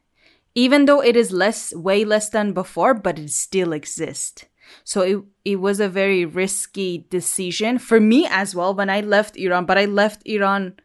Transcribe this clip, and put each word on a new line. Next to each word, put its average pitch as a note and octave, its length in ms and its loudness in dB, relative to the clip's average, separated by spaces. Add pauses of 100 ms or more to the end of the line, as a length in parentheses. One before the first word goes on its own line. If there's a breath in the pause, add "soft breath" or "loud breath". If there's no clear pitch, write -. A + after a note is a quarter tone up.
(560)
Even C4 300 4
though C#4+ 160 4
it A#3 140 4
is A3 160 2
less, F#3+ 420 -2
way F#3+ 320 0
less G#3+ 240 0
than G#3 240 -2
before, F#3 400 0
but G3 240 -4
it D3+ 140 -12
still F3+ 420 -2
exists. - 720 -10 (380 soft breath)
So - 180 -2
it, F#3+ 220 0 (200)
it G3+ 160 -2
was G3 200 0
a G#3 100 0
very F#3+ 360 0
risky F3+ 840 -6
decision F#3 680 -4
for A3+ 200 4
me A3+ 300 4
as G3 240 -2
well. F3+ 220 -2
When G3 140 -2
I G3+ 120 0
left G#3 340 0
Iran, F3+ 300 -2
but F#3 140 2
I G3+ 60 2
left G#3 420 0
Iran G3 580 -2